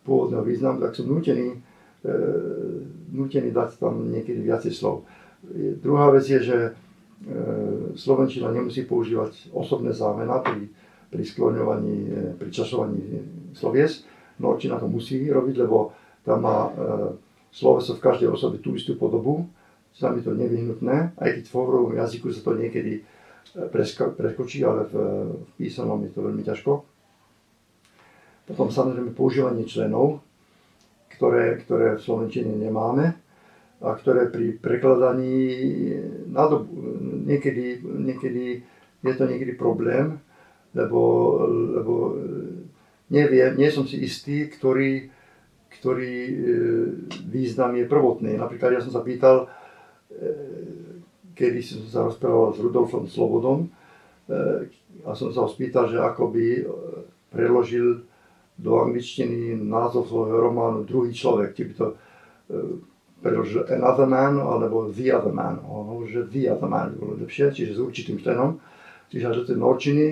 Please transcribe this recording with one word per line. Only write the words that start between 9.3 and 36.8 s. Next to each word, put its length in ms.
osobné 400
zámená 480
pri, 240
pri 160
skloňovaní, 720
e, 0
pri 160
časovaní 480
slovies. 480
Norčina 400
to 80
musí 400
robiť, 400
lebo 240
tam 240
má, 240
e, 560
sloveso 440
v 80
každej 240
osobe 320
tú 160
istú 180
podobu, 540
sami 260
to 140
nevyhnutné, 800
aj 120
keď 80
v 80
hovorovom 400
jazyku 340
sa 140
to 100
niekedy, 460
e, 20
preska-, 420
preskočí, 480
ale 240
v, 80
v 260
písanom 480
je 80
to 80
veľmi 240
ťažko. 260
Potom, 240
samozrejme, 400
používanie 560
členov, 560
ktoré, 480
ktoré 380
v 60
slovenčine 500
nemáme 640
a 120
ktoré 360
pri 280
prekladaní 960
nadob-, 400